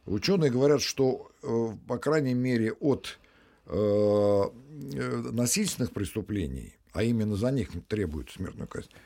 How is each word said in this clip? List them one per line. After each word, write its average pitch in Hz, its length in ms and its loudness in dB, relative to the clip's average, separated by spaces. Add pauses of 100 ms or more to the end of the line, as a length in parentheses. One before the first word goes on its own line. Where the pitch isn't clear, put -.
Ученые 151 460 2
говорят, 135 320 4
что, - 480 0 (120)
э, 117 260 -2 (180)
по 123 120 -4
крайней 143 360 0
мере, 123 380 0
от, - 460 -2 (480)
э, - 60 -12
э, 107 1400 2 (160)
насильственных 123 600 0
преступлений, 95 800 -4 (180)
а 92 100 -2
именно 110 340 0
за 120 140 0
них 131 200 -2 (180)
требуют 80 420 -4
смертную - 380 -10
казнь, - 220 -12 (160)